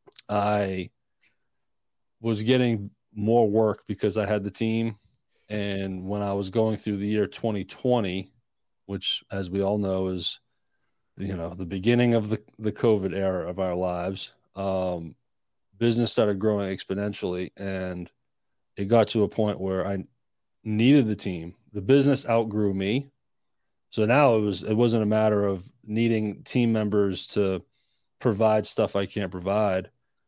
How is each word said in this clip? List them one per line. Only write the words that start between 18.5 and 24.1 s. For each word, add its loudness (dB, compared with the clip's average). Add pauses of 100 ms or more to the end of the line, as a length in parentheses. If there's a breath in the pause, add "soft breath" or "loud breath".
it -4
got 6
to 2
a 2
point 0
where -2
I -4 (580)
needed 4
the -2
team. -8 (180)
The -6
business 2
outgrew 0
me. -2 (800)
So 0
now 6